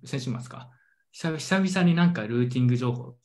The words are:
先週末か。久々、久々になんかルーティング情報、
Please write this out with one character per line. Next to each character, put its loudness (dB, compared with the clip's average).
先 -6
週 -6
末 -6
か。 -16
久 -6
々、 -4
久 0
々 2
に 6
な 4
ん 4
か -4
ル 0
ー -4
テ -2
ィ 4
ン 4
グ 4
情 0
報、 -10